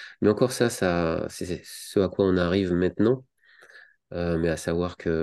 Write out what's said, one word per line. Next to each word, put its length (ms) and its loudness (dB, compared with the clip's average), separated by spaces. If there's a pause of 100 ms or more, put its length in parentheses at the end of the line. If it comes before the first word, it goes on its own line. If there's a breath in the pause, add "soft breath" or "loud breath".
(220 loud breath)
Mais 80 4
encore 220 2
ça, 180 0
ça, 600 0
c'est, 160 -10
c'est 200 -6
ce 340 -6
à 100 2
quoi 160 0
on 120 4
arrive 360 2
maintenant. 520 2 (880 soft breath)
Euh, 240 -2
mais 120 0
à 80 -2
savoir 400 -4
qu'il 140 -2 (120)